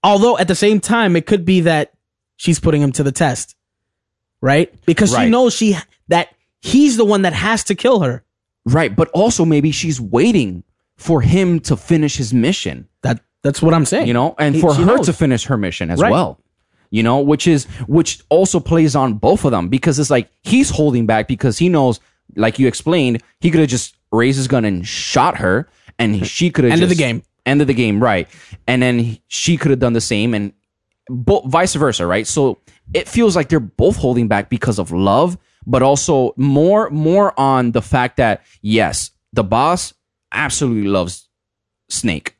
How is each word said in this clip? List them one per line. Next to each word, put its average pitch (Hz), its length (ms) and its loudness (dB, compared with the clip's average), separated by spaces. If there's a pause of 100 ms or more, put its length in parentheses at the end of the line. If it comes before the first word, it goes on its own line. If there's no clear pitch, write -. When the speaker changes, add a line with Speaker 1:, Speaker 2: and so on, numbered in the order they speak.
Speaker 1:
Although 214 360 2
at 175 100 -2
the 185 60 0
same 208 260 2
time, 214 340 0
it 165 120 -2
could 196 180 0
be 185 160 2
that 160 320 0 (460)
she's 165 200 -2
putting 156 220 0
him 143 120 0
to 147 100 -4
the 135 100 0
test. 131 420 -4 (880)
Right? 143 320 0 (140)
Because 175 240 2
she 233 60 -2
Speaker 2:
Right. 240 140 2
Speaker 1:
knows 240 240 2
she, 208 220 0 (320)
that 170 200 0 (320)
he's 269 360 4
the 226 80 2
one 202 180 2
that 180 100 2
has 208 320 -2
to 202 100 -4
kill 233 260 0
her. 123 220 -2 (420)
Speaker 2:
Right, 123 300 0
but 160 140 2
also 196 360 0
maybe 151 280 2
she's 143 280 -4
waiting 117 600 0 (340)
for 160 260 0
him 175 380 2
to 143 160 -2
finish 151 400 0
his 117 160 -6
mission. 113 540 -2 (160)
Speaker 1:
That, 123 160 -2 (240)
that's 147 180 -2
what 160 140 4
I'm 165 120 2
saying. - 200 -2
Speaker 2:
You 120 80 0
know, 127 240 0
and 147 160 0
Speaker 1:
He, 160 60 0
Speaker 2:
for 156 160 4
Speaker 1:
she 156 60 2
Speaker 2:
her 190 160 4
Speaker 1:
knows. - 80 0
Speaker 2:
to 175 60 0
finish 131 340 0
her 139 100 -2
mission 90 340 -6
as 87 100 -2
Speaker 1:
Right. 160 120 2
Speaker 2:
well. 95 260 -2 (520)
You 110 120 0
know, 120 160 2
which 143 300 0
is, 147 160 2 (240)
which 160 400 -2
also 180 320 2
plays 160 340 0
on 135 200 0
both 120 300 0
of 147 60 2
them, 90 180 -2
because 135 300 -2
it's 147 120 -2
like 127 200 0 (120)
he's 262 280 2
holding 131 360 0
back 110 200 0
because 113 320 -2
he 175 100 2
knows, 139 300 2 (380)
like 110 240 0
you 131 80 4
explained, 127 520 -2 (200)
he 170 100 0
could 165 100 2
have 151 80 2
just - 280 -6 (160)
raised 123 260 2
his 131 80 -4
gun 123 180 0
and 95 220 -4
shot - 520 -2
her, 101 300 -2 (300)
and 110 160 0
he, 92 100 -2
she - 260 -2
could 147 140 0
have 123 100 2
Speaker 1:
End 165 100 2
of 180 60 0
the 185 40 2
Speaker 2:
just 160 120 0
Speaker 1:
game. 113 160 -6 (220)
Speaker 2:
End 139 160 2
of 147 60 2
the 135 80 0
game, 110 280 0
right. 107 260 0 (400)
And 123 140 0
then 123 180 2
he, 117 260 -6
she - 300 -2
could 151 140 0
have 131 100 2
done 120 140 0
the 117 60 0
same, 113 320 -2
and 104 200 -4 (580)
bo-, 127 360 0
vice 170 280 0
versa, 131 320 -2
right? 98 200 -2
So 135 320 -2 (360)
it 170 120 -2
feels 220 300 2
like 151 140 -2
they're 160 100 2
both 123 360 0
holding 120 320 0
back 101 200 -2
because 113 300 -2
of 92 140 -6
love, 107 440 2 (300)
but 123 160 0
also 135 560 0
more, 156 500 2
more 165 500 0
on 131 340 0
the 117 100 -2
fact 123 340 -2
that, 110 260 0 (200)
yes, 104 480 -2 (240)
the 113 100 0
boss 135 480 -2 (400)
absolutely 120 560 -4
loves 90 400 -4 (600)
Snake - 500 -6